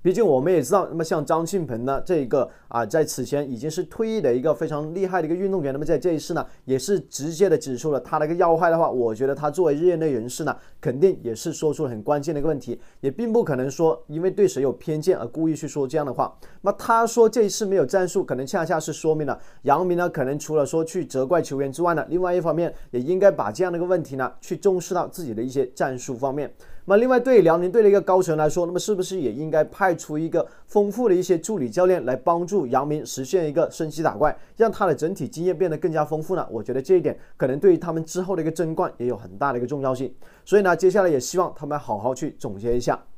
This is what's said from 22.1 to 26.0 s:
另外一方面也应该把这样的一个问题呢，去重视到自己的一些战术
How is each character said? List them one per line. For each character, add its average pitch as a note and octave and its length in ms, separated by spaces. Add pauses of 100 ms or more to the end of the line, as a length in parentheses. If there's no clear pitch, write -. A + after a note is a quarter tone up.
另 E3+ 100
外 F3+ 140
一 F3+ 80
方 D#3+ 120
面 D#3+ 160 (200)
也 B2 100
应 E3 180
该 G3 120
把 C3+ 200
这 A2 140
样 F3+ 80
的 F3 60
一 - 20
个 F3 60
问 F3+ 160
题 C3 140
呢， B2+ 140 (120)
去 - 120
重 F#3+ 240
视 E3+ 140
到 F3 160
自 - 160
己 B2+ 80
的 G#2+ 100
一 C3 60
些 C3 200
战 C3+ 300
术 B2+ 160